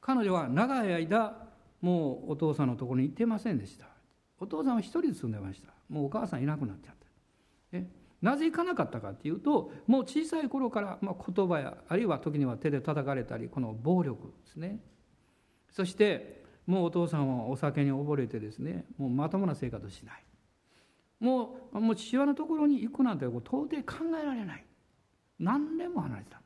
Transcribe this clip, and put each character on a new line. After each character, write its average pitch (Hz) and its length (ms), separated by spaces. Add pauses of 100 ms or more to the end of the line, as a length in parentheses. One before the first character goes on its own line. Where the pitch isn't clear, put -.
彼 262 200
女 196 120
は 165 140
長 233 380
い 185 80
間、 202 540 (340)
も 165 460
う - 40
お 151 40
父 151 180
さ 147 120
ん - 20
の 123 80
と 127 120
こ 127 80
ろ 127 60
に 135 60
行 - 40
っ - 40
て 233 100
ま 220 140
せ 214 140
ん 139 40
で 101 80
し - 120
た。 - 100 (520)
お 196 80
父 311 160
さ 269 80
ん 240 40
は 220 60
一 - 60
人 339 140
で 285 120
住 - 140
ん 113 40
で 104 80
ま 95 140
し - 80
た。 - 80 (200)
も 147 140
う - 20
お 135 40
母 220 180
さ - 100
ん 120 60
い - 20
な 151 120
く 143 80
な 101 80
っ 95 60
ち - 100
ゃ - 20
っ - 40
た。 - 120 (680)
え、 180 140 (340)
な 233 140
ぜ 294 100
行 320 100
か 330 80
な 359 120
か - 80
っ - 60
た 117 100
か 104 120
っ - 40
て - 120
い 151 40
う 196 80
と、 - 320 (160)
も 262 120
う - 20
小 311 240
さ 320 160
い 277 80
頃 262 200
か 220 120
ら、 190 200
ま 196 160
あ、 - 140
言 190 160
葉 170 120
や、 131 180 (100)
あ 170 80
る 220 80
い - 20
は 156 140
時 147 200
に 139 60
は 120 120
手 160 120
で 143 120
叩 147 240
か 139 100
れ 123 80
た 113 140
り、 117 120
こ - 100
の 113 140
暴 160 300
力 127 300 (120)
で - 60
す - 40
ね。 185 240 (920)
そ 190 160
し 180 80
て、 202 500 (220)
も 185 160
う 170 40
お 165 60
父 175 160
さ 156 120
ん 139 100
は 123 180
お 131 80
酒 143 280
に 139 80
溺 143 240
れ 131 120
て 113 120
で 107 120
す - 80
ね、 165 260 (120)
も 135 100
う - 20
ま 143 200
と 196 80
も 196 80
な 156 100
生 127 140
活 107 160
を 95 40
し - 160
な - 80
い。 - 100 (960)
も 240 540
う、 208 60
も 226 140
う - 20
父 - 220
親 277 80
の 285 100
と 311 100
こ 320 120
ろ 302 100
に 277 140
行 233 100
く - 120
な 240 100
ん 151 60
て、 135 80
こ 120 100
う、 - 20
到 269 300
底 294 140
考 - 220 (160)
え 302 40
ら 277 80
れ 226 120
な 170 120
い。 - 80 (760)
何 294 380
年 349 160
も 269 80
離 131 160
れ 98 60
て - 80
た。 - 140